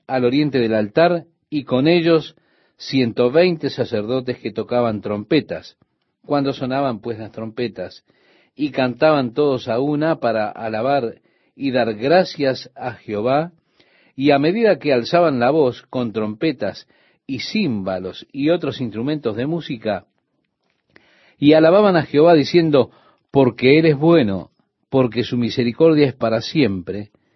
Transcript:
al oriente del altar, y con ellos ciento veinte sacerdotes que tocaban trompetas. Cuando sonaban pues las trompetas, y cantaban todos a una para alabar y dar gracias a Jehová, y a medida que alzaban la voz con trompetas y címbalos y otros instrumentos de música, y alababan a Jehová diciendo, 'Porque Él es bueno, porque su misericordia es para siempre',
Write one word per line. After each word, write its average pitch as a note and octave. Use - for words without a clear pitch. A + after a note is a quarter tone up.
al C3
oriente C3+
del A2
altar, E3
y D3
con C3
ellos E3
ciento B2
veinte E3
sacerdotes A#2+
que A2+
tocaban A2+
trompetas. G#2
Cuando C#3
sonaban C3
pues A2+
las G#2+
trompetas, A2
y C#3+
cantaban B2+
todos C#3
a A#2
una D3+
para A2
alabar A2+
y C3+
dar A2+
gracias C#3
a B2
Jehová, B2+
y C#3
a C#3
medida F3+
que C#3+
alzaban C#3
la A#2+
voz C#3+
con A#2+
trompetas G#2+
y C3
címbalos F#2+
y C#3+
otros D#3+
instrumentos A#2+
de B2
música, A2+
y D3
alababan F3+
a D3+
Jehová E3
diciendo, D3
'Porque C3
Él E3
es D3
bueno, C3+
porque B2
su B2
misericordia C3
es A#2+
para A2+
siempre', G2+